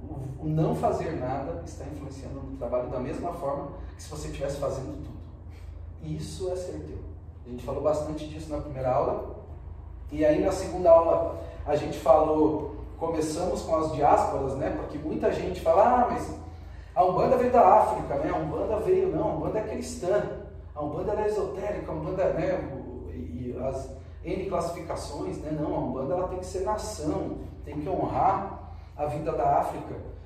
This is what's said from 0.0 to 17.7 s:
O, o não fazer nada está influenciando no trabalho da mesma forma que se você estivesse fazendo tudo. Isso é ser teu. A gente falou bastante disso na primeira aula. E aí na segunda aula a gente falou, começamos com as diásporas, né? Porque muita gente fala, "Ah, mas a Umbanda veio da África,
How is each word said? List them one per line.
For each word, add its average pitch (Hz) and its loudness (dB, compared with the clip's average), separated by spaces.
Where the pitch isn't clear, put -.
O, - -8
o 156 -2
não 156 2
fazer 170 0
nada 127 -4
está - -12
influenciando 135 -10
no - -10
trabalho 123 -2
da 131 -4
mesma - -4
forma 139 -4
que - -16
se - -14
você 156 -8
estivesse 139 -4
fazendo 127 -6
tudo. - -12
Isso 156 -6
é 180 -4
ser 151 -8
teu. 156 -10
A 120 -14
gente 120 -10
falou 139 -4
bastante 151 0
disso 151 -10
na 147 -4
primeira 127 -4
aula. - 0
E 151 2
aí 156 6
na 190 4
segunda 180 4
aula 165 8
a 147 2
gente - -2
falou, 156 6
começamos 165 0
com 165 2
as 156 2
diásporas, 139 4
né? - -2
Porque - -6
muita 214 0
gente 180 -4
fala, - 6
"Ah, 247 6
mas - -4
a 175 6
Umbanda - 4
veio 247 4
da 240 10
África, - 8